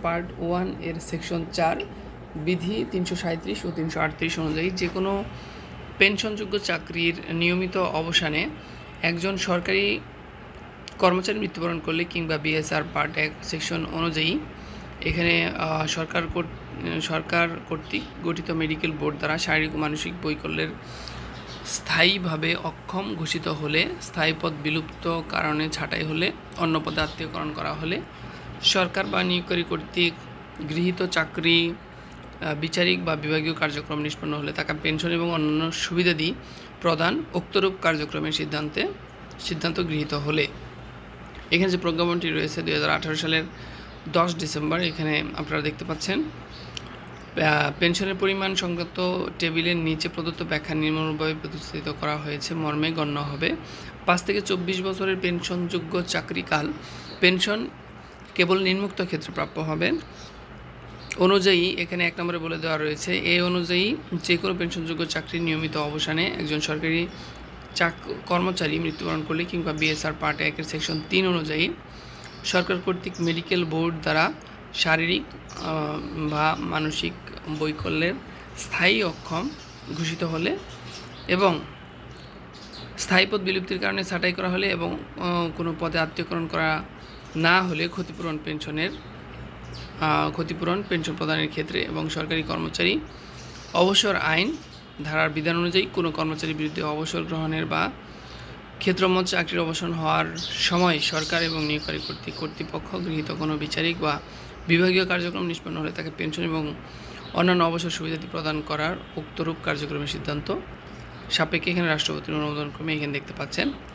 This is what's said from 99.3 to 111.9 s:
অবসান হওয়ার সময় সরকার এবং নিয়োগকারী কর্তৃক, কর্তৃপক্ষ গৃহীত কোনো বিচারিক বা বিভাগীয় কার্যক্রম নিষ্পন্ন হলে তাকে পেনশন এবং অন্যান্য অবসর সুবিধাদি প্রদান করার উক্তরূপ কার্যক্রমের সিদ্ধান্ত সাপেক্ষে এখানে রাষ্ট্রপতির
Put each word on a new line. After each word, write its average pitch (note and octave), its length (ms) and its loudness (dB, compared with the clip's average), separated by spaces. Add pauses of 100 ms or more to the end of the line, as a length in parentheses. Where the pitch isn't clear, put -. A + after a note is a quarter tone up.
অবসান E3 320 0
হওয়ার D#3+ 340 4 (120)
সময় E3+ 600 4
সরকার D#3+ 440 2
এবং D#3+ 240 0
নিয়োগকারী D3+ 320 0
কর্তৃক, D3+ 360 -8
কর্তৃপক্ষ D#3+ 640 -6
গৃহীত D#3+ 420 -2
কোনো D#3 180 0
বিচারিক D#3+ 440 0
বা D3+ 200 2 (480)
বিভাগীয় F#3 380 8
কার্যক্রম F3+ 400 0
নিষ্পন্ন E3 340 -4
হলে D#3 120 -2
তাকে D#3+ 240 -6
পেনশন E3 260 -2
এবং D#3+ 320 0 (600)
অন্যান্য F3+ 300 6
অবসর E3 260 2
সুবিধাদি D#3+ 400 -4
প্রদান D#3 360 0
করার D#3 300 0 (200)
উক্তরূপ E3 480 -4
কার্যক্রমের D3 420 -2
সিদ্ধান্ত D3 480 -2 (760)
সাপেক্ষে D#3+ 400 2
এখানে F3 180 4
রাষ্ট্রপতির D3+ 460 0